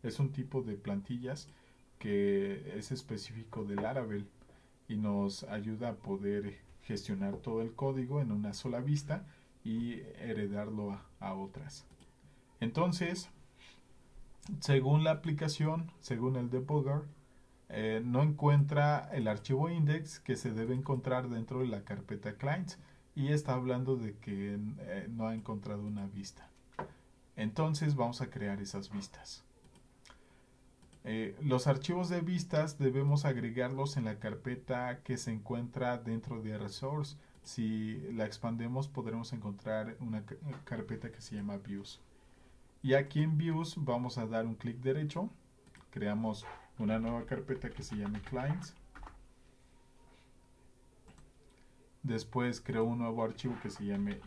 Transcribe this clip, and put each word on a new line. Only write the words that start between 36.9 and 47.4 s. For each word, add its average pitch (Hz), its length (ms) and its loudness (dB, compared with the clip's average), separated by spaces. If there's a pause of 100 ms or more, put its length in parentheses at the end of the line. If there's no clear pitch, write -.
Si 110 560 -2 (140)
la 110 140 0
expandemos 117 600 -2
podremos 117 440 -4
encontrar 110 680 -4
una 110 260 -2
ca-, - 100 -10 (280)
carpeta 110 460 -6
que - 120 -16
se - 140 -8
llama 101 200 -2
views. 98 460 -8 (800)
Y 131 120 6
aquí 143 280 4
en 156 140 4
Views 165 400 2
vamos 123 400 0
a 113 100 0
dar 113 200 0
un 113 80 -2
clic 117 240 -6
derecho. 147 500 0 (640)
Creamos 107 560 -2 (320)
una 110 200 2
nueva 113 280 0
carpeta 131 420 -2